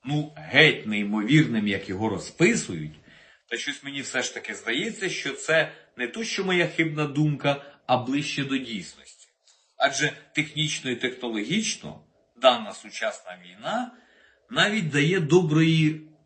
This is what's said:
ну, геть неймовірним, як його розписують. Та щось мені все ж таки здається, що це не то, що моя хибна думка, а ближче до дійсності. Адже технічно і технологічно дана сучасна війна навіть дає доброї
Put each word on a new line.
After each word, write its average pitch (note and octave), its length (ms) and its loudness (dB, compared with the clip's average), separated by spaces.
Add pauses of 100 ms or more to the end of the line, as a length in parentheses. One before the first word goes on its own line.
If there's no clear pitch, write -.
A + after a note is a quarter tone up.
ну, D3+ 300 -2
геть C3 520 2
неймовірним, G#2+ 800 2
як F#2+ 220 -2
його G#2+ 200 -2
розписують. F#2 880 -2 (500)
Та A#2+ 80 -6
щось C#3 260 -8
мені C#3 180 -8
все B2 200 -4
ж - 120 -6
таки A2 220 -10
здається, F3+ 540 -4
що - 240 -6
це D#3 380 2 (260)
не A#2+ 100 -2
то, A3+ 160 -8
що G3 220 -4
моя F3 220 2
хибна D3+ 380 0
думка, C#3+ 600 0 (220)
а B2+ 100 4
ближче C3+ 460 -2
до C3+ 140 -2
дійсності. G#2+ 720 -10 (500)
Адже C3+ 340 0 (240)
технічно D3+ 560 -2
і A#2 40 0
технологічно B2 1040 -4 (400)
дана A#2 320 4
сучасна G2+ 720 -8
війна D#3 460 -6 (580)
навіть F#3 400 2
дає D3+ 300 2
доброї D#3+ 800 4 (240)